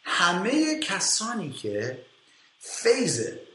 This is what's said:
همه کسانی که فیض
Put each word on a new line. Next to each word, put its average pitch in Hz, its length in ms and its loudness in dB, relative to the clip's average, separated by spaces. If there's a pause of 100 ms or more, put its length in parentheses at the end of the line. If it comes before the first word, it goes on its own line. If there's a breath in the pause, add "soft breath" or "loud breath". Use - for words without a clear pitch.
همه 262 760 2
کسانی 202 720 -2
که 107 540 -6 (560 soft breath)
فیض 190 680 2 (260)